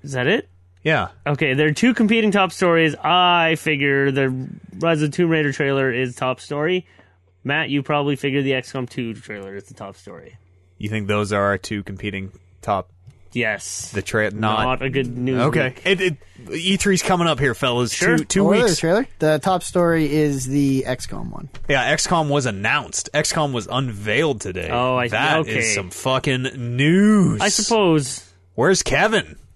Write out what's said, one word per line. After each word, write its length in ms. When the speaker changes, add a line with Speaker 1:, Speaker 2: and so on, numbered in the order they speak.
Speaker 1:
Is 100
that 140
it? 220
Speaker 2:
Yeah. 260
Speaker 1:
Okay, 260
there 160
are 60
two 180
competing 380
top 220
stories. 440
I 600
figure 540
the 380
Rise 240
of 80
Tomb 180
Raider 240
trailer 400
is 240
top 240
story. 460
Matt, 240
you 140
probably 340
figure 260
the 120
X 180
COM 140
two 260
trailer 420
is 100
the 100
top 220
story. 420
Speaker 2:
You 100
think 200
those 240
are 100
our 160
two 240
competing 500
top? 280
Speaker 1:
Yes. 600
Speaker 2:
The 100
tra-, 300
not 320
Speaker 1:
Not 180
a 80
good 260
news 240
Speaker 2:
Okay. 280
Speaker 1:
week. 160
Speaker 2:
It, 160
it, 160
E 240
three's 240
coming 280
up 100
here, 160
fellas. 380
Speaker 1:
Sure. 260
Speaker 2:
Two, 60
two 220
Speaker 3:
Oh, 40
Speaker 2:
weeks. 240
Speaker 3:
the 20
trailer? 300
The 180
top 240
story 500
is 340
the 380
X 220
COM 240
one. 180
Speaker 2:
Yeah, 160
X 240
COM 200
was 180
announced. 680
X 180
COM 200
was 180
unveiled 680
today. 320
Speaker 1:
Oh, 240
I 100
see. 60
Speaker 2:
That 280
Speaker 1:
Okay. 180
Speaker 2:
is 160
some 160
fucking 520
news. 640
Speaker 1:
I 100
suppose. 760
Speaker 2:
Where's 260
Kevin? 540